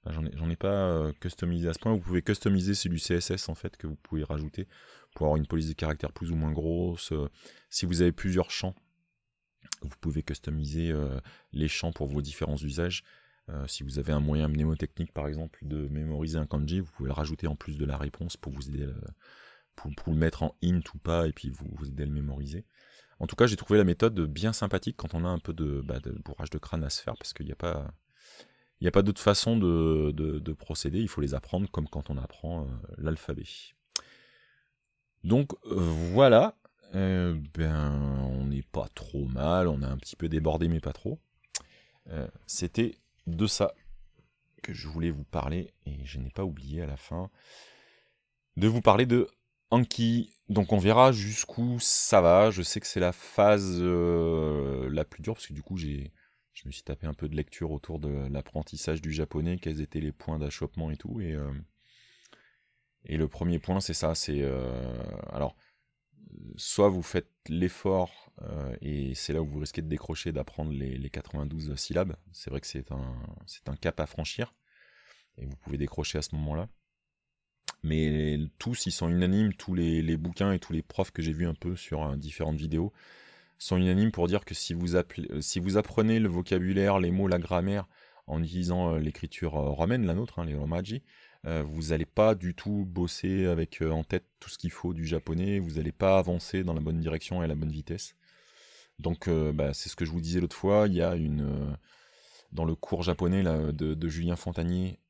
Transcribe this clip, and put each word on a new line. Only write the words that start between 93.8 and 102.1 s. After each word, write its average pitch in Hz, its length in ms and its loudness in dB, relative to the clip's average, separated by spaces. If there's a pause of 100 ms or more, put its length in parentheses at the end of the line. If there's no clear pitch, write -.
euh, 80 100 0
en 80 140 0
tête - 220 -2 (140)
tout - 100 -16
ce - 80 -12
qu'il - 120 -4
faut - 220 -4
du 82 140 -4
japonais, 85 520 -2
vous 80 200 -4
allez 73 140 -2
pas 95 260 6
avancer 90 460 0
dans 85 100 0
la 78 60 -2
bonne 80 200 0
direction 80 400 -2
et 82 60 0
à - 20 0
la 76 60 0
bonne 78 180 -2
vitesse. 78 420 -8 (840)
Donc, - 280 -2
euh, 78 280 2
bah, 71 180 2
c'est - 160 -8
ce - 80 -6
que 87 80 -2
je 78 60 -2
vous 85 100 -2
disais 85 200 0
l'autre 85 160 -2
fois, 104 300 4
il 98 60 2
y 87 80 2
a 87 140 2
une, 76 260 0
euh, 71 340 -2 (800)